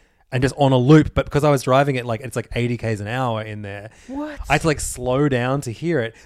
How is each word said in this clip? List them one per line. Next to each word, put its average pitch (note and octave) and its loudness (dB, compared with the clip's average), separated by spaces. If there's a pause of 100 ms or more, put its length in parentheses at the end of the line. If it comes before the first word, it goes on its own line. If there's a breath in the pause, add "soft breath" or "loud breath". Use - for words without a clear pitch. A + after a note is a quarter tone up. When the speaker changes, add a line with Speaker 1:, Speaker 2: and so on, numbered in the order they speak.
(320)
Speaker 1:
and B2+ 0
just C3 0
on C3+ 4
a C3 6
loop. C#3+ 6
But C3+ 0
because D3 0
I D3+ 4
was C#3 2
driving C3+ 2
it, A#2+ -6
like, A2+ -4
it's, A#2 -12
like, A2+ -6
eighty A#2+ 0
Ks A2 -4
an G2+ -6
hour A#2 -2
in G#2+ -10
there. G2+ -12 (180)
Speaker 2:
What? C#4+ -10
Speaker 1:
I C3+ 2
had C3 0
to, E3 -2
like, D3 0
slow B2+ -2
down C3 0
to B2 -8
hear D#3 -2
it. A2+ -6 (120)